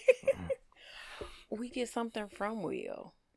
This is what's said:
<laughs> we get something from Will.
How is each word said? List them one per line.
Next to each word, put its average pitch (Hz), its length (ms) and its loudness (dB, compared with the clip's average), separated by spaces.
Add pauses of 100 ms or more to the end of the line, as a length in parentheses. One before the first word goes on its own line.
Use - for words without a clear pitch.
(500)
<laughs> - 0 - (1000)
we 233 180 -4
get 240 220 0
something 226 380 -2
from 208 340 -2
Will. - 500 -4 (240)